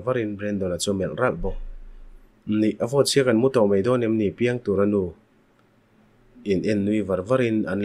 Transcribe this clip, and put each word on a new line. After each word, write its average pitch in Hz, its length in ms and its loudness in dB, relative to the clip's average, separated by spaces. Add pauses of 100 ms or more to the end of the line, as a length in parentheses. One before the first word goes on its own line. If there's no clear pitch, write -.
varin 113 320 -2
Brandon 98 360 -4
a 85 100 -6
chu 104 100 -2
mel 92 280 -4
ral 127 220 0
bo. 95 80 -2 (960)
Ni 107 220 2 (100)
a 107 80 -2
fo 139 160 4
chia 135 200 2
kan 120 140 4
mu 127 120 4
to 127 180 4
mai 98 180 4
do 123 120 2
nem 113 200 0
ni 104 140 2
piang 120 340 0
tu 101 80 0
ranu. 98 400 0 (1300)
In 90 220 0
en 101 200 0
nui 104 160 0
var 92 200 -2
varin 110 480 0
an 98 160 -4